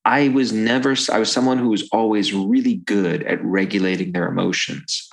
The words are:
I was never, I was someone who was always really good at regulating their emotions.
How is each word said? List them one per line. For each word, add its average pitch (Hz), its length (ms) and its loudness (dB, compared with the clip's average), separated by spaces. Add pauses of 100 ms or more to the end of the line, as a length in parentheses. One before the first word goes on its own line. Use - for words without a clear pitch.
I 139 240 4
was 127 240 2
never, 127 440 0 (160)
I 107 80 2
was - 100 0
someone 127 280 2
who 120 100 2
was 101 220 0
always 104 440 0
really 117 400 2
good 90 480 0
at 82 220 -2
regulating 92 640 0
their 87 160 -2
emotions. - 880 -4